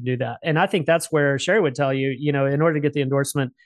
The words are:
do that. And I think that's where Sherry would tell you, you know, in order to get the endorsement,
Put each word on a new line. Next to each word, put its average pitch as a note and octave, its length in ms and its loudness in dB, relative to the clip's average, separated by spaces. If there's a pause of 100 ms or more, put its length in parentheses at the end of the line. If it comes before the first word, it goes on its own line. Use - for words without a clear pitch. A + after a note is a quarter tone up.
(120)
do B2 60 -2
that. A#2 260 -6
And D#3+ 160 0
I F#3+ 80 4
think E3 180 -2
that's E3 260 2
where C#3+ 280 2
Sherry G3 200 2
would D3 140 2
tell C#3 180 0
you, C3+ 240 -2
you C#3+ 160 -2
know, C#3 140 0
in C#3+ 160 0
order D#3+ 140 2
to D3 40 -2
get C#3+ 140 0
the D3 80 -2
endorsement, C3+ 500 -2 (140)